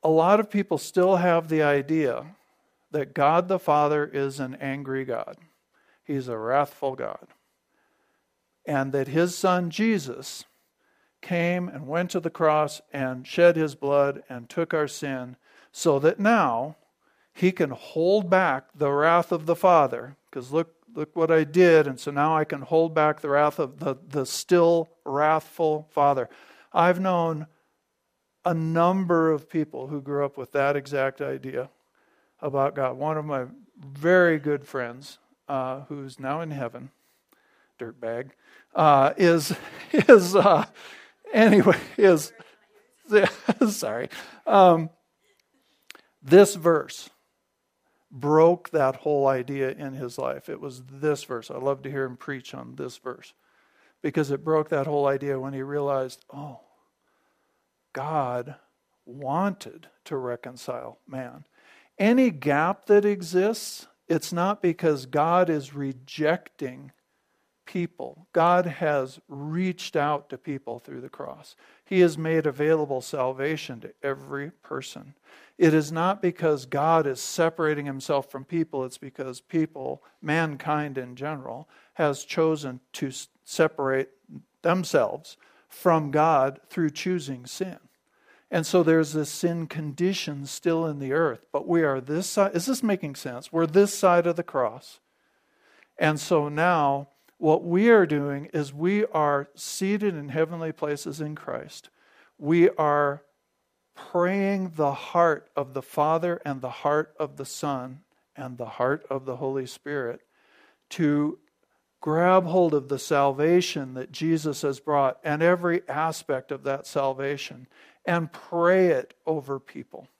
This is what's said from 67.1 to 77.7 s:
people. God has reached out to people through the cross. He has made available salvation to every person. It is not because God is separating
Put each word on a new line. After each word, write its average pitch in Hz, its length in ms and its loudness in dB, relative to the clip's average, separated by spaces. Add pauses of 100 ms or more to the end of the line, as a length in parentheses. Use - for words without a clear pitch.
people. - 680 -8
God 175 320 4
has 143 540 -4 (100)
reached 160 640 -6
out 143 340 -2
to 131 80 -12
people 131 420 -10
through 139 200 -16
the 131 100 -16
cross. - 460 -16 (300)
He 185 160 2
has 165 160 4
made 160 280 0
available 147 540 0
salvation 131 800 -6
to 107 140 -18 (100)
every 139 480 -8 (100)
person. - 540 -14 (420)
It 160 160 6
is 151 160 2
not 175 320 -2
because 160 440 -2
God 147 420 2
is 127 140 -6
separating 160 640 -2